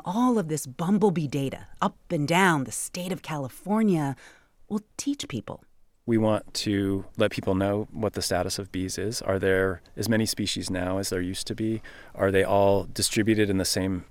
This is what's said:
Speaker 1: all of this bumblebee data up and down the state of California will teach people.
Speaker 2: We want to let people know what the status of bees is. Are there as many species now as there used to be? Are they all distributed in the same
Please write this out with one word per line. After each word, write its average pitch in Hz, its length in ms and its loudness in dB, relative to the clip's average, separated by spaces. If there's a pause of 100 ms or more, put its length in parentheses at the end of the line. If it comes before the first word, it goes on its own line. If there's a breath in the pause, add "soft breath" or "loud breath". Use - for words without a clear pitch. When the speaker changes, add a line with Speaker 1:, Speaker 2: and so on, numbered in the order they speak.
Speaker 1:
all 233 340 2
of 170 80 -2
this 151 180 -4
bumblebee 175 640 2
data 135 400 -4 (140)
up 202 160 -2 (120)
and 147 160 0
down 165 380 4
the 208 80 -8
state 180 400 -8
of 170 100 -6
California 160 920 0 (540 loud breath)
will 208 140 -4 (120)
teach - 320 -6
people. - 360 -10 (460)
Speaker 2:
We 113 80 4
want 107 380 2 (100)
to 98 400 0 (120)
let 107 120 2
people 98 240 -2
know 101 380 0
what 107 220 -4
the 95 100 -4
status 90 340 -2
of 98 140 -8
bees 92 260 -4
is. 104 240 -6
Are 95 160 0
there 95 460 0 (120)
as 110 140 -2
many 110 160 2
species - 460 -4
now 92 260 -2
as 98 140 -4
there 92 100 -2
used 92 240 -6
to 110 80 -6
be? 110 300 -4 (320 loud breath)
Are 98 160 2
they 95 120 6
all 98 480 4
distributed 107 560 2
in 95 120 2
the 92 40 0
same 92 460 -2